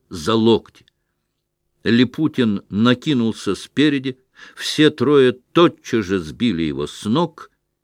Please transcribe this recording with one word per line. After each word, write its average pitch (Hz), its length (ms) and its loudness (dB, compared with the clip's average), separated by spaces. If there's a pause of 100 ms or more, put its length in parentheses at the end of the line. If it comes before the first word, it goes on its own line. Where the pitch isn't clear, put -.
(100)
за 92 240 -4
локти. 113 500 0 (1000)
Липутин 123 840 0
накинулся 113 880 0
спереди, 135 640 -2 (360)
все - 360 0
трое 135 420 4
тотчас - 720 -2
же 95 140 -2
сбили 82 440 -4
его 73 240 -4
с - 200 -14
ног 143 440 -4 (340)